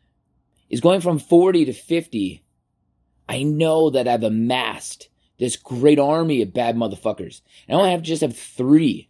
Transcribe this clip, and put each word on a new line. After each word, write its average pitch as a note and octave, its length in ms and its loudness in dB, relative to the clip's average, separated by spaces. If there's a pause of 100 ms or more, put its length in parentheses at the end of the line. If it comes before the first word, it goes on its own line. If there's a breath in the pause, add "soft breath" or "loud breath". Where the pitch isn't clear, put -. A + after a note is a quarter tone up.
(680)
is A#2+ 120 -6
going F3+ 200 2
from E3 200 0
forty F3 440 4
to B2+ 80 -6
fifty. A2 680 -6 (840)
I C3 160 -6
know D#3 460 2
that B2+ 180 0
I've A#2 160 0
amassed A2+ 840 -4 (300)
this B2 160 -4
great C#3+ 460 2
army D3+ 420 0
of F#2+ 100 -4
bad A#2 220 -2
motherfuckers. G#2 680 -6 (280 soft breath)
And D3 80 -2
I - 20 2
only F#3+ 140 2
have E3+ 100 -4
to E3 40 -12
just D#3+ 160 -4
have B2 140 -4
three. C#3 720 0